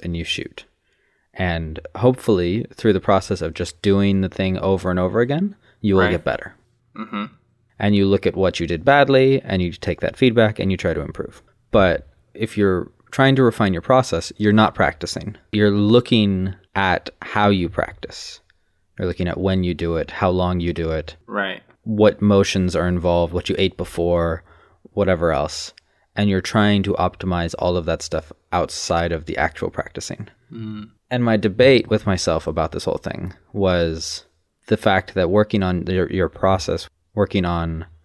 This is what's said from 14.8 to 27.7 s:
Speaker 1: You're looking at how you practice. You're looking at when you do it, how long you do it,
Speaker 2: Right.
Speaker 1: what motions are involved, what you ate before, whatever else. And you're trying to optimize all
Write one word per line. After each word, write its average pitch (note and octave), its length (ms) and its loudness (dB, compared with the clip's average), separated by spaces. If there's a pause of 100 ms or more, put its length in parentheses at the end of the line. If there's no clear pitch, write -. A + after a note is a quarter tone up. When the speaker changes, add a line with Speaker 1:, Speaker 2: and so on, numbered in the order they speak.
Speaker 1:
You're G#2 180 4
looking G#2 840 2 (200)
at F#2+ 360 -2 (100)
how G#2 300 0
you F2+ 180 0
practice. - 720 -10 (580)
You're F#2+ 100 -4
looking F2 200 -4
at - 100 -6
when F#2+ 240 0
you F2 120 -2
do E2+ 220 -4
it, D#2 140 -4
how F#2+ 200 0
long F2+ 300 0
you E2+ 120 -2
do E2 180 -4
it, D#2+ 260 -8 (100)
Speaker 2:
Right. G2 360 -6 (200)
Speaker 1:
what G#2+ 400 2
motions G2 520 2
are E2+ 140 0
involved, F2 460 0
what F2 160 -4
you - 80 -2
ate F#2 180 0
before, E2+ 680 -2 (520)
whatever F2+ 380 0
else. D2 420 -6 (420)
And G#2 140 0
you're F#2+ 100 0
trying G#2 440 2
to G2 100 -2
optimize F2 640 -2
all F2+ 180 0